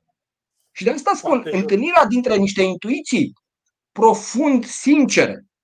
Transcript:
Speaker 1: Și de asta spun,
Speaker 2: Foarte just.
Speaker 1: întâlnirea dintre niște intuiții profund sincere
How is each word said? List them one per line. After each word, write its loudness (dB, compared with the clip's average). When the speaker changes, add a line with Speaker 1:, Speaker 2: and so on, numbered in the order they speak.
Speaker 1:
Și -10
de 2
asta -4
spun, -4
Speaker 2:
Foarte 0
just. -2
Speaker 1:
întâlnirea 2
dintre 0
niște 0
intuiții -2
profund 0
sincere 0